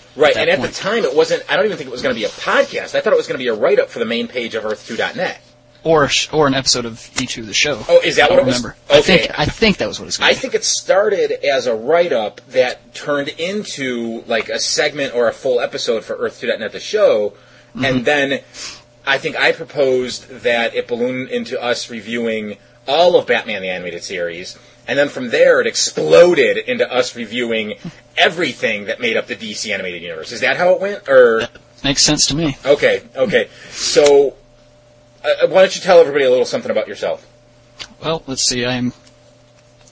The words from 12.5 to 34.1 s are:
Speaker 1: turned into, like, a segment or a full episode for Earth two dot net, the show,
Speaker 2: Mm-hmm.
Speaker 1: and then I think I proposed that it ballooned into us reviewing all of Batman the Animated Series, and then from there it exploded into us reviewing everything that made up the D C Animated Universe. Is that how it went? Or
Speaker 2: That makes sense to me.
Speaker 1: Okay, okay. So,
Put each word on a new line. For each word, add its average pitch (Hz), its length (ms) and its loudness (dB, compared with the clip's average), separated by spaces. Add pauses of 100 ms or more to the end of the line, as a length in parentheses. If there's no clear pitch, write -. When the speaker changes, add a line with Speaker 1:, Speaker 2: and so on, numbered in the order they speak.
Speaker 1:
turned 143 340 -4
into, 131 1000 -6
like, 113 220 -2
a 113 100 -4
segment 143 560 -4
or 120 140 2
a - 40 -2
full 123 280 -2
episode 123 440 -4
for - 120 -8
Earth 113 240 -6
two 120 80 -8
dot 104 100 -2
net, 107 140 -8
the 95 80 -10
show, 139 500 0
Speaker 2:
Mm-hmm. - 540 -12
Speaker 1:
and 131 200 0
then 139 360 0 (640)
I 139 120 0
think 139 180 -8
I 143 160 2
proposed 131 760 -2 (140)
that 117 320 0
it 123 140 -4
ballooned 127 420 -4
into 120 320 -6
us 120 260 -4
reviewing 110 680 -6 (320)
all 170 280 4
of - 120 2
Batman 110 340 -2
the 95 80 -6
Animated 90 320 -8
Series, 87 560 -8 (300)
and 135 100 -2
then 143 100 2
from 127 220 -8
there 156 300 4
it 113 80 0
exploded 156 880 4
into 120 340 -2
us 123 220 -2
reviewing 113 600 -6 (420)
everything 135 720 -2
that 110 140 -8
made 113 160 -2
up 107 120 -4
the 120 80 -8
D 107 180 -12
C 107 180 -8
Animated 92 300 -8
Universe. 82 300 -12
Is 113 80 -10
that 131 160 0
how 180 180 2
it 170 60 -2
went? 196 280 -8
Or 123 340 8
Speaker 2:
That - 100 -8 (320)
makes 139 180 0
sense - 240 2
to 143 80 -2
me. 147 220 -2 (100)
Speaker 1:
Okay, 131 360 4 (120)
okay. 131 340 0 (220)
So, 143 640 4 (880)